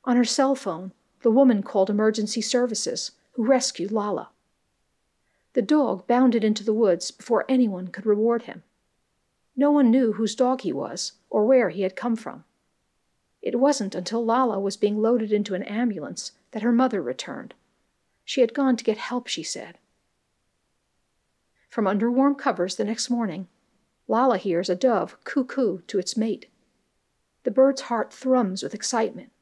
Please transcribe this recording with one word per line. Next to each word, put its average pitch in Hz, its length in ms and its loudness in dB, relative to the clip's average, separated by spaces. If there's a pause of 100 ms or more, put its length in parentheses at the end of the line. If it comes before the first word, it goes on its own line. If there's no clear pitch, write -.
On 247 140 2
her 247 80 4
cell 269 280 2
phone, 185 380 -6 (300)
the 233 100 4
woman 233 320 6
called 190 260 2
emergency 214 520 0
services, - 680 -2 (200)
who 226 140 -4
rescued 220 480 0
Lala. 208 380 -4 (1200)
The 254 100 2
dog 240 420 0
bounded 240 380 4
into 214 200 0
the 214 100 0
woods 208 360 2
before - 400 -2
anyone 208 380 0
could 190 180 -14
reward 226 380 2
him. - 180 -16 (960)
No 285 160 4
one 285 180 6
knew 233 240 4
whose 214 220 -2
dog 254 260 0
he 185 100 -4
was - 420 -8 (180)
or 214 160 2
where 247 220 6
he 180 120 -6
had 190 140 -4
come 233 200 -2
from. - 280 -14 (1000)
It - 180 -4
wasn't 254 360 0
until 220 280 -4
Lala 226 360 0
was 196 180 -4
being 208 240 0
loaded 220 300 0
into 208 240 2
an 180 80 -4
ambulance 208 680 -6 (180)
that 214 100 -8
her 233 100 2
mother 240 300 2
returned. - 540 -8 (680)
She - 180 -2
had 233 120 2
gone 262 240 2
to - 60 -12
get 214 160 -2
help, 247 260 -6
she - 160 -8
said. - 380 -12 (1900)
From - 180 -2
under 208 240 0
warm 269 240 2
covers 185 400 -2
the 214 100 -2
next 220 240 -6
morning, 202 380 -4 (600)
Lala 233 300 2
hears 180 320 -2
a 180 60 2
dove 185 480 0
coo-coo 247 640 -2
to - 100 -4
its - 180 -4
mate. 220 360 -4 (920)
The 247 60 0
bird's 269 320 4
heart 226 300 -4
thrums 233 480 0
with - 140 -8
excitement. - 560 -4 (100)